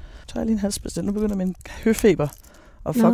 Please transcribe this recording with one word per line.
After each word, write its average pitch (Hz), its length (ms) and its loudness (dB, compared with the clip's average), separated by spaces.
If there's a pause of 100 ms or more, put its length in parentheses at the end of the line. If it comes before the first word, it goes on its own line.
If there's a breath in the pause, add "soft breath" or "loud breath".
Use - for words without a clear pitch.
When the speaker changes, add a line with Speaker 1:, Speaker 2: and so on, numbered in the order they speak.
(200 soft breath)
Speaker 1:
Så - 80 -20
tager - 140 -6
jeg 233 40 -4
lige 220 80 0
en 208 60 0
halsbestil. 196 460 -4
Nu 202 60 -2
begynder 208 240 -2
min 185 200 -2 (280)
høfeber 190 440 4 (580 soft breath)
at - 100 -4
fuck 233 80 4
Speaker 2:
Nå. 226 100 8